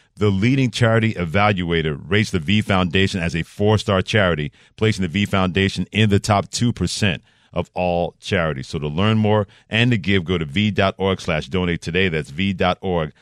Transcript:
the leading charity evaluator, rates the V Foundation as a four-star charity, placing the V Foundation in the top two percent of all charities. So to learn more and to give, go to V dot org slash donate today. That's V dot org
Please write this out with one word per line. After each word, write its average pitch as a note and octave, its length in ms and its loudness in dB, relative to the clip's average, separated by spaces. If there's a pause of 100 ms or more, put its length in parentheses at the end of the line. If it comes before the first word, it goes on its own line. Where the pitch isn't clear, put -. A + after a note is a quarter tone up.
(160)
the G#2 120 0
leading A#2+ 420 2
charity A2+ 440 2
evaluator, E2+ 920 0
rates G2+ 260 0
the F#2 100 -2
V G2+ 200 2
Foundation F#2+ 640 0
as E2 120 -2
a E2 80 -2
four-star G#2 600 0
charity, E2+ 500 0 (240)
placing G#2+ 240 0
the F2+ 80 -2
V G2 160 0
Foundation F#2+ 680 0
in G#2+ 180 2
the G2 100 4
top G2 300 0
two A#2+ 200 0
percent F#2 520 -2 (320)
of F2 180 -6
all F2 480 -2
charities. D#2+ 460 -2
So E2 120 -8
to D2 80 -6
learn G2 300 0
more G#2+ 300 2 (240)
and A#2 220 2
to A#2 40 2
give, F#2+ 300 0
go F2+ 100 0
to E2 80 -2
V D#2+ 260 0
dot G2 280 2
org F#2+ 240 -2
slash D#2 260 -2
donate F2+ 320 -2
today. F2+ 300 0
That's D2+ 180 -2
V F#2 240 -2
dot F2+ 300 0
org E2+ 400 -2